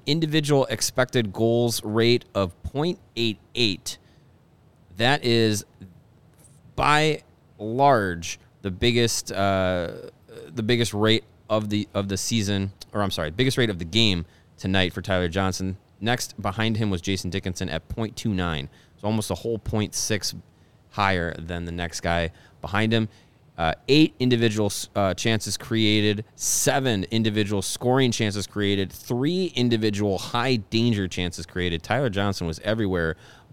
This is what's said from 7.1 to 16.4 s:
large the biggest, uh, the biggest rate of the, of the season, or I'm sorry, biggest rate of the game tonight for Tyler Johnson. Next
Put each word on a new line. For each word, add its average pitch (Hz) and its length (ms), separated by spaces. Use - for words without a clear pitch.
large 107 800
the 98 80
biggest, 117 600
uh, 92 560
the 113 80
biggest 117 320
rate 110 300
of 107 220
the, 104 240
of 101 140
the 98 80
season, 98 560
or 104 100
I'm 95 80
sorry, 78 200
biggest 127 280
rate 120 120
of 90 80
the 90 60
game 92 420
tonight 95 340
for 92 100
Tyler 90 260
Johnson. 95 480
Next 117 400